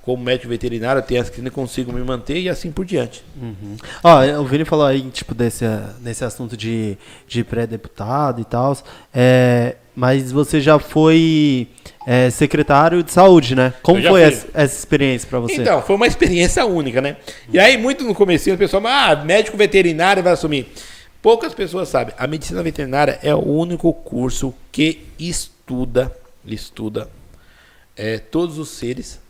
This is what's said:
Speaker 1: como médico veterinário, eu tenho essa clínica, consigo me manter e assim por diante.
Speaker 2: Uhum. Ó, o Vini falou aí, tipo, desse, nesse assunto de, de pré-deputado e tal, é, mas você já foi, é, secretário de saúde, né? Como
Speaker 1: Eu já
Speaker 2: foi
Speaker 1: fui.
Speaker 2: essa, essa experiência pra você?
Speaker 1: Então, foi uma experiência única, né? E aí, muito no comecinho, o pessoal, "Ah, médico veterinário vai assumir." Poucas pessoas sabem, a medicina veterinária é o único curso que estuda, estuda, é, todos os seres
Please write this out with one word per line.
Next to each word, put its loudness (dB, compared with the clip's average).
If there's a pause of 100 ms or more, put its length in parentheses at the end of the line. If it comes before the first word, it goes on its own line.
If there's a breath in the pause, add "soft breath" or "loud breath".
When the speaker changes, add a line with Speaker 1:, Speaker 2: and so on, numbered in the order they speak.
Speaker 1:
como -6
médico -4
veterinário, -2
eu -8
tenho -2
essa -6
clínica, -12
consigo -8
me -4
manter -6
e -4
assim -6
por -6
diante. -6 (180)
Speaker 2:
Uhum. -14 (260 loud breath)
Ó, 6
o -2
Vini 0
falou 2
aí, 0
tipo, -10
desse, -2 (360)
nesse -10
assunto -10
de, -6 (320 loud breath)
de -4
pré-deputado -4
e -6
tal, -2 (360 loud breath)
é, 4 (180)
mas 0
você 0
já 4
foi, 2 (400 loud breath)
é, 2
secretário 2
de -6
saúde, 6
né? 2
Como 4
Speaker 1:
Eu -2
já 2
Speaker 2:
foi 8
Speaker 1:
fui. 8
Speaker 2:
essa, -8
essa 0
experiência -2
pra -2
você? -4
Speaker 1:
Então, 2
foi 2
uma 2
experiência 2
única, -2
né? -6 (360 loud breath)
E 4
aí, 6
muito -2
no -2
comecinho, 2
o -6
pessoal, 0
"Ah, 2
médico 0
veterinário 2
vai 2
assumir." -4 (480 loud breath)
Poucas 2
pessoas -6
sabem, -2
a -6
medicina -8
veterinária -2
é 0
o 0
único -2
curso -6 (160)
que -4 (100)
estuda, -6 (340)
estuda, -10 (880 soft breath)
é, -6
todos -6
os -10
seres -12 (120)